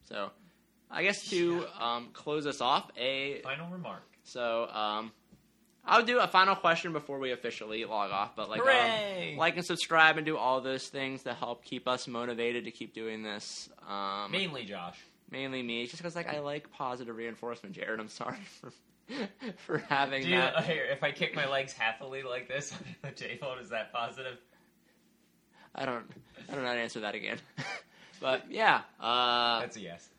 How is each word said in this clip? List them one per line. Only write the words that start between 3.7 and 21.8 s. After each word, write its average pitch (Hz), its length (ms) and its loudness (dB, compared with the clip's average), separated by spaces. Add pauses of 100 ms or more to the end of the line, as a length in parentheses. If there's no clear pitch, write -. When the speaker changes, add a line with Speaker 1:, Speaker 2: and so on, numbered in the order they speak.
Speaker 2:
remark. 143 340 -10 (220)
Speaker 1:
So, 117 440 0
um, 107 420 -2 (760)
I'll 226 180 8
do 240 160 4
a 190 80 4
final 190 280 8
question 170 380 4
before 143 260 -4
we 131 120 0
officially 110 540 -4
log 101 260 0
off. 101 240 0
But, 104 140 -4
like, 110 120 0
um, 349 60 6
Speaker 2:
Hooray! 208 720 2
Speaker 1:
like 165 180 4
and 175 100 -2
subscribe 160 520 6
and 156 80 0
do 156 120 2
all 127 240 2
those 131 280 -2
things 135 340 -4
to 123 100 -4
help 120 300 -6
keep 127 240 -6
us 127 200 0
motivated 120 580 -2
to 117 60 -10
keep 110 220 -12
doing 110 300 -6
this. - 460 -8 (180)
Um, 196 440 -2
Speaker 2:
Mainly 165 340 -4
Josh. 90 340 -10 (320)
Speaker 1:
mainly 131 320 -6
me, 117 240 -4
just 165 160 -12
'cause, 170 140 -6
like, 170 100 -4
I 151 120 -2
like 143 320 -6
positive 123 440 -6
reinforcement, 113 600 -8
Jared. 104 240 -4
I'm 110 100 -8
sorry 120 300 -6 (100)
<laughs> - 120 -20
for, 127 100 -14 (840)
for - 200 -2 (120)
having 139 340 2
Speaker 2:
Do 165 60 -2
you, 180 80 6
Speaker 1:
that. 170 200 4
Speaker 2:
uh, 160 40 4
here, 156 240 0
if 135 180 -2
I 147 80 2
kick 156 220 -2
my 143 160 0
legs 135 240 0
happily 131 500 -4